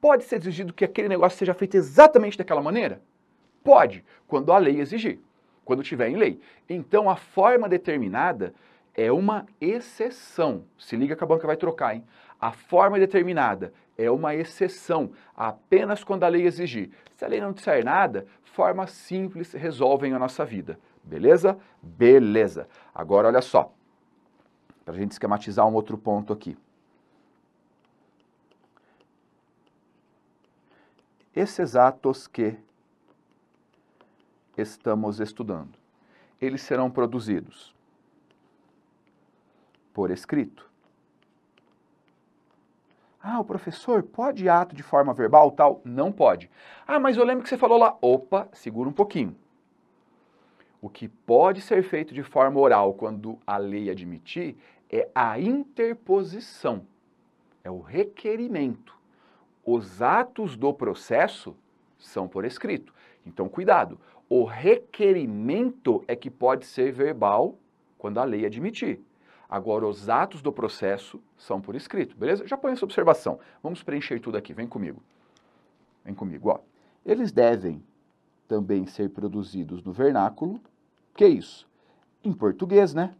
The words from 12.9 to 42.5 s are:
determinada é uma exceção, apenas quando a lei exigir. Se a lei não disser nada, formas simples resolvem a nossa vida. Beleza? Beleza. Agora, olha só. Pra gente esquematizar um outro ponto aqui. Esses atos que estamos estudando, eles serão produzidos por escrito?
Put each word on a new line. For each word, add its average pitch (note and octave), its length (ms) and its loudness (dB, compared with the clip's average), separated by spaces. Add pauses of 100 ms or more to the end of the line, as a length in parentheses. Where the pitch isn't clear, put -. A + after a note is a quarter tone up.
determinada F3 720 0 (240)
é A2+ 140 0
uma D3+ 240 -2
exceção, E3 760 -4 (240)
apenas G3 680 0
quando F#3+ 220 -4
a F3 40 4
lei F3 160 2
exigir. C#3+ 460 -4 (240)
Se - 100 -14
a - 40 -8
lei - 120 -2
não G3+ 120 -8
disser D3+ 320 0
nada, C3 420 0 (160)
formas F#3 480 -2
simples F#3 640 -10
resolvem C#3 600 0
a C3 60 -4
nossa C3 260 -4
vida. F#2 320 -10 (280)
Beleza? D#3 520 4 (240)
Beleza. G#2+ 880 4 (240)
Agora, G2 360 2
olha B2+ 140 4
só. - 300 0 (1160)
Pra E2 80 -12
gente G2+ 160 -6
esquematizar G#2 540 0
um A2 80 0
outro G#2+ 240 -4
ponto G#2 340 -4
aqui. G#2+ 240 -10 (4000)
Esses E3 400 -4
atos C3 500 2
que A2 300 -4 (2000)
estamos G#2+ 640 -6
estudando, G2+ 560 -10 (640)
eles C3 220 -6
serão B2+ 280 -2
produzidos A#2 840 -6 (2250)
por F#2+ 180 -4
escrito? - 600 -6 (2500)